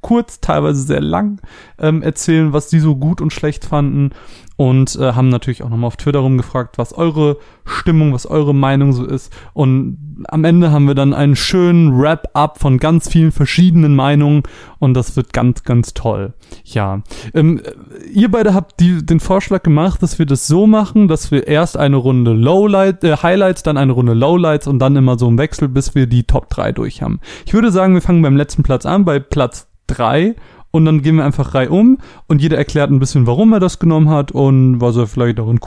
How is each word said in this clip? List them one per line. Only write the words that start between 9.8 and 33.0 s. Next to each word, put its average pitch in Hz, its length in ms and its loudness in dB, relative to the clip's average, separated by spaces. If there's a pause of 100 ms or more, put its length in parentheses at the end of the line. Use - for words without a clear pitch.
am 156 160 -2
Ende 170 260 4
haben 143 160 4
wir 139 80 2
dann 139 200 2
einen 143 220 2
schönen 170 640 2
Wrap-up 151 580 -2
von 131 200 0
ganz 160 300 0
vielen 160 240 2
verschiedenen 160 640 2
Meinungen. 147 460 2 (360)
Und 131 160 2
das 127 220 -4
wird - 160 -4
ganz, 123 320 -2
ganz 120 300 -2
toll. 101 400 -6 (300)
Ja. 101 380 -6 (320)
Ähm, 160 280 2 (500)
ihr 202 180 2
beide 214 240 0
habt - 240 -6
die, 170 260 2
den 165 160 2
Vorschlag 190 420 -2
gemacht, 165 400 0
dass - 160 -4
wir 160 80 2
das 139 200 -2
so 180 200 2
machen, 214 420 2
dass 156 240 -2
wir 143 160 0
erst 151 280 0
eine 139 200 0
Runde 123 360 2
Lowlight, 190 720 2
äh, 156 120 2
Highlights, 185 460 0
dann 151 160 -2
eine 135 140 2
Runde 120 220 2
Lowlights 156 540 2
und 139 120 0
dann 131 140 2
immer 127 240 2
so 123 100 0
im 117 100 2
Wechsel, 147 300 -2
bis 135 260 -4
wir 131 120 2
die 120 180 0
Top - 260 -2
drei - 220 -4
durch - 300 -8
haben. - 180 -6 (260)
Ich - 80 -4
würde 226 180 2
sagen, 185 220 2
wir 175 80 2
fangen 170 200 2
beim 139 140 4
letzten 147 260 0
Platz 131 240 -2
an, 185 180 0
bei 151 140 0
Platz - 480 -4 (220)
drei. 143 480 -2 (380)
Und 160 120 4
dann 156 160 2
gehen 160 140 2
wir 151 100 2
einfach 139 280 -4
reihum 180 440 2 (300)
und 151 120 0
jeder 156 160 0
erklärt 143 340 -2
ein 139 80 2
bisschen, 131 280 2